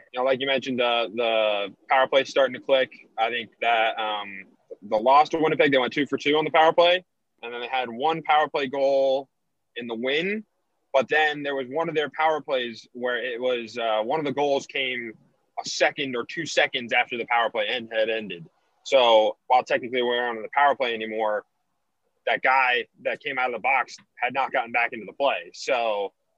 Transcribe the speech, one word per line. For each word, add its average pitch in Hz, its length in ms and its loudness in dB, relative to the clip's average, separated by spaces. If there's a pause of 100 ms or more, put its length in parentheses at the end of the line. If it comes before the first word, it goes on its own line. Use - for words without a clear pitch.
(140)
You 123 60 -6
know, 127 60 0
like 135 140 2
you 135 80 -4
mentioned, 131 320 -2
the, 120 340 0
the 107 600 0 (160)
power 131 180 4
play 135 160 4
starting 131 300 0
to 123 80 -14
click. 131 300 2 (260)
I 113 120 0
think 117 200 -6 (120)
that, 113 380 2
um, 104 460 -6 (440)
the 110 80 2
loss 135 320 4
to 165 100 -2
Winnipeg, 156 320 2
they 139 60 4
went 123 160 0
two 147 140 -2
for 143 100 -2
two 147 200 0
on 156 80 0
the 147 60 -6
power 165 220 6
play. 175 300 4 (380)
And 117 120 -12
then 120 80 -8
they 120 60 -6
had 127 220 -4
one 151 340 -2
power 151 240 2
play 143 200 -4
goal 135 600 0 (480)
in 120 120 -10
the 117 80 -6
win. 160 480 -2 (500)
But 131 160 2
then 151 340 0
there 143 120 -4
was 135 140 -6
one 160 200 -4
of 156 60 -6
their 147 140 -2
power 156 320 0
plays 123 520 -6
where 123 300 -4
it 123 180 -6
was, 120 360 -4
uh, 110 260 0
one 127 160 -2
of 151 60 -4
the 139 80 -4
goals 139 340 0
came 127 460 -6 (500)
a - 60 -14
second 143 460 -2
or 117 100 -4
two 165 200 -10
seconds 131 480 -2
after 123 240 0
the 113 80 -6
power 117 240 0
play 107 180 -2
end, 113 240 -6
had 110 180 0
ended. 98 360 -6 (400)
So 120 520 6 (100)
while 127 160 4
technically 127 380 -2
we 120 80 0
weren't 120 280 -2
on 107 60 -10
the 104 100 -12
power 139 220 4
play 120 180 -2
anymore, 110 520 -4 (800)
that 113 140 0
guy 127 440 2 (180)
that 123 180 -6
came 143 180 -10
out 127 80 0
of 123 60 -6
the 113 60 -8
box 123 360 -2 (200)
had 123 180 -4
not 131 180 -2
gotten 120 200 -2
back 120 220 -2
into 110 120 -12
the 95 80 -14
play. 95 400 -2
So, 113 580 -2 (260)